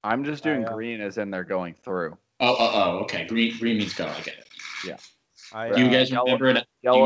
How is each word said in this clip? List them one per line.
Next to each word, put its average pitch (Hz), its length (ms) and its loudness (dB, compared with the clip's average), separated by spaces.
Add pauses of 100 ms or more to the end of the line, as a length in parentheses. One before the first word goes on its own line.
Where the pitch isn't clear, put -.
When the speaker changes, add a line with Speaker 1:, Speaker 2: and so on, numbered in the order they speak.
Speaker 1:
I'm 117 200 -2
just 147 200 -8
doing 143 220 0
Speaker 2:
I, 113 40 -6
uh, 113 40 -6
Speaker 1:
green 113 280 -8
as 101 180 -8
in 101 100 -4
they're 92 140 -6
going 90 320 -4
through. 85 420 -6 (220)
Speaker 3:
Oh, 123 180 2
oh, 117 160 4
oh, 92 300 2
okay. 82 240 -6
Green, 117 320 0
green 113 180 0
means 98 160 -2
go. 85 140 -6
I 73 140 -8
get - 180 -12
it. - 80 -20 (380)
Speaker 1:
Yeah. 85 120 -10 (560)
Speaker 2:
I, 113 160 -6
Speaker 3:
Do 123 120 4
you 127 60 6
Speaker 2:
uh, 117 40 6
Speaker 3:
guys 127 180 4
Speaker 1:
yellow, 127 160 0
Speaker 3:
remember 127 240 2
in, 120 140 4 (180)
Speaker 1:
yellow. 123 180 4
Speaker 3:
you 131 60 8